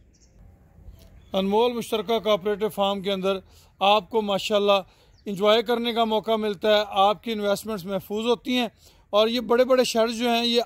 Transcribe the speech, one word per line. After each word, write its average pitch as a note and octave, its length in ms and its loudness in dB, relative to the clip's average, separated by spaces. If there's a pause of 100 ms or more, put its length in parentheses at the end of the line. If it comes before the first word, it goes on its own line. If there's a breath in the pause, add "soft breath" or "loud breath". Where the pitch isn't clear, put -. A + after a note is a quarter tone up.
(1300)
انمول G3+ 400 0
مشترکہ A3+ 460 -4
کوآپریٹو G#3 500 -2
فارم G3 340 -2
کے G3+ 100 -4
اندر G3 200 -2 (480 soft breath)
آپ G3+ 300 2
کو A3 120 0
ماشاءاللہ G3+ 580 2 (440 soft breath)
انجوائے G#3 380 2
کرنے A#3 300 -2
کا A3+ 120 0
موقع A3 320 0
ملتا G#3+ 420 0
ہے، G#3 100 0
آپ G3+ 360 2
کی A#3 80 -6
انویسٹمنٹس G3+ 520 -4
محفوظ G3+ 420 -6
ہوتی B3 320 -2
ہیں A#3 100 -2 (420 soft breath)
اور A3 180 2
یہ A#3+ 120 -2
بڑے A#3 240 2
بڑے B3+ 200 4
شیڈز A3+ 340 0
جو A#3+ 120 0
ہیں A#3 140 0
یہ A#3 220 0